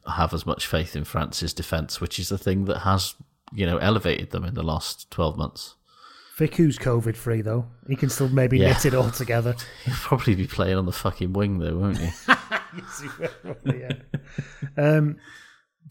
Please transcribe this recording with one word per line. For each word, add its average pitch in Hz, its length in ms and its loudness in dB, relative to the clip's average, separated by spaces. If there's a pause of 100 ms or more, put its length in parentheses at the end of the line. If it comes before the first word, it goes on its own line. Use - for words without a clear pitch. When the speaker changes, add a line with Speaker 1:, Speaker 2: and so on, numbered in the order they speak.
(160)
Speaker 1:
have - 200 0
as 78 100 -4
much - 220 -4
faith 82 280 -2
in 73 100 -4
France's - 480 -4
defence, - 480 -4
which - 180 -6
is 90 100 -4
the 98 80 -2
thing 95 280 0
that 95 140 -2
has, 95 360 0 (380)
you 101 120 -2
know, 87 120 2
elevated 92 540 0
them 87 120 -4
in 87 100 -6
the 80 100 -4
last - 460 -4
twelve 78 280 0
months. - 380 -8 (600)
Speaker 2:
Ficku's 156 400 4
covid-free, 117 640 0
though. 113 240 -2 (220)
He 139 80 -2
can 131 140 2
still 131 200 0
maybe 131 300 4
Speaker 1:
Yeah. 135 140 8
Speaker 2:
knit - 120 2
it 131 80 4
all 127 160 4
together. 117 460 0 (140)
Speaker 1:
<laughs> - 160 -12
He'll 123 100 -2
probably 120 400 2
be 90 120 0
playing 92 300 0
on 92 80 2
the 90 60 -2
fucking 92 420 -2
wing, 101 260 0
though, 80 180 0
won't 98 200 2
he? 85 120 -2 (180)
Speaker 2:
<laughs> 262 60 8 (400)
Yes, - 280 -14
he 143 80 -12 (100)
will, 147 560 -4
yeah. 127 160 -8 (840)
Um, 151 400 4 (720)